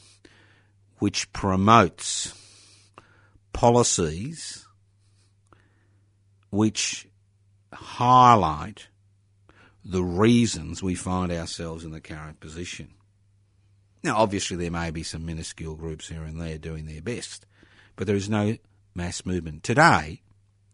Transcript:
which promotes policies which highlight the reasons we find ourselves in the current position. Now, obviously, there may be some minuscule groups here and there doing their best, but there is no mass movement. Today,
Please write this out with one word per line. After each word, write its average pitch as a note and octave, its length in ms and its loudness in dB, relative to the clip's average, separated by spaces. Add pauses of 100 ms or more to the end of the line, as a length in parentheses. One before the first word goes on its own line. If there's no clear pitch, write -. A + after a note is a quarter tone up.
(1000)
which - 320 -2
promotes G2 1000 2 (1200)
policies A#2 1120 0 (1800)
which - 600 -2 (640)
highlight A#2+ 1160 6 (960)
the F2+ 200 -2
reasons F2+ 800 2
we F#2 120 -2
find F#2 380 -4
ourselves E2 500 -10
in E2 80 -12
the D#2 100 -14
current D2+ 400 -16
position. D#2+ 520 -14 (1120)
Now, A#2+ 140 -2
obviously, G2 400 0
there F2 120 -4
may E2+ 200 -4
be D#2+ 120 -8
some D#2+ 220 -10
minuscule D#2+ 520 -10
groups D#2+ 320 -12
here E2 140 -10
and D#2 180 -10
there D#2+ 180 -8
doing D#2 280 -12
their D2+ 140 -14
best, - 460 -12 (500)
but G2+ 100 -8
there G2+ 100 2
is G2 120 -4
no G#2+ 300 0 (360)
mass F2 300 -8
movement. D#2+ 380 -6
Today, A2+ 580 4 (540)